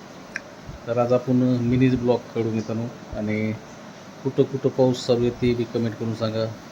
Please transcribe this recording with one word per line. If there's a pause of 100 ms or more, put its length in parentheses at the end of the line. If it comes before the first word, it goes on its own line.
(880)
तर
आज
आपण (280)
मिनीज
ब्लॉग
काढू
मित्रांनो.
आणि (720)
कुठं
कुठं
पाऊस
चालू
आहे
ते
बी
कमेंट
करून
सांगा. (280)